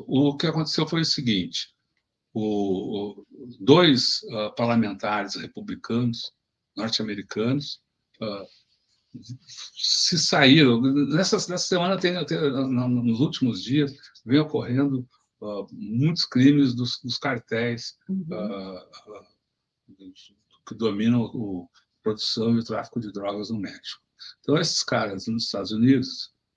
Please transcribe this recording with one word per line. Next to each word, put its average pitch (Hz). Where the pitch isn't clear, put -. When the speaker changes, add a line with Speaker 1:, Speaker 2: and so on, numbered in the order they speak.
Speaker 1:
O 143
que 170
aconteceu 156
foi 165
o 160
seguinte: 101
o, 104
o, -
dois, 147
ah, 107
parlamentares 104
republicanos 117
norte-americanos, 110
ah, 98
se -
saíram. 139
Nessa, 143
nessa 180
semana, 180
tem, 180
tem, 165
na, 127
nos 120
últimos 123
dias, 139
vem 127
ocorrendo, 135
ah, 104
muitos 123
crimes 135
dos, 120
dos 123
cartéis, 117
Speaker 2:
Uhum. 190
Speaker 1:
ah, 98
ah, -
que 110
dominam 110
o, 95
a -
produção 110
e 117
o 113
tráfico 120
de 104
drogas 101
no 113
México. -
Então, 147
esses -
caras 101
nos 113
Estados 98
Unidos, 127